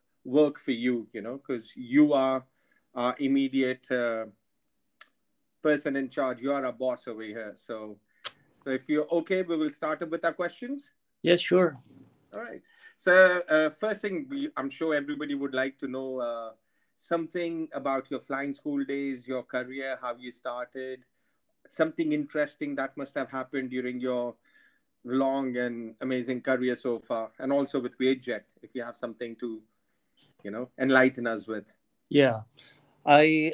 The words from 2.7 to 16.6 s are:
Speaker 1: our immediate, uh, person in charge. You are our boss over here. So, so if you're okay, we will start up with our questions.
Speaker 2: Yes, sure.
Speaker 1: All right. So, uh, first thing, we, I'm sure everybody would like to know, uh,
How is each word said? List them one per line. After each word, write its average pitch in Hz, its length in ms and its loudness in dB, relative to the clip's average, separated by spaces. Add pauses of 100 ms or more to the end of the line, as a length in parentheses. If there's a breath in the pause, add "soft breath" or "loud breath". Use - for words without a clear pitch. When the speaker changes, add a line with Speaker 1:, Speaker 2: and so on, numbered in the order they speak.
Speaker 1:
our 123 240 0
immediate, 135 720 0
uh, 117 360 -2 (1400)
person 147 320 0
in 135 140 -4
charge. 131 340 -4
You 139 100 0
are 139 140 -2
our 123 60 -4
boss 123 340 -4
over 110 160 -10
here. 107 320 -10
So, 107 440 -12 (640 loud breath)
so 139 60 -6
if 131 180 -4
you're 151 200 0
okay, 180 340 0
we 170 140 -2
will 151 140 0
start 156 320 -6
up 160 80 -8
with 165 140 -4
our 165 80 2
questions. 240 580 -8 (320)
Speaker 2:
Yes, 175 180 6
sure. 175 380 2 (560)
Speaker 1:
All 214 80 -10
right. 233 200 -14 (340 soft breath)
So, 180 520 8
uh, 156 220 6
first 208 320 -4
thing, 180 260 -4
we, 139 280 -4
I'm 135 140 -4
sure 160 220 -2
everybody 143 440 -2
would 139 180 -4
like 131 240 -2
to 143 80 -6
know, 131 320 -6
uh, 117 340 -6 (440)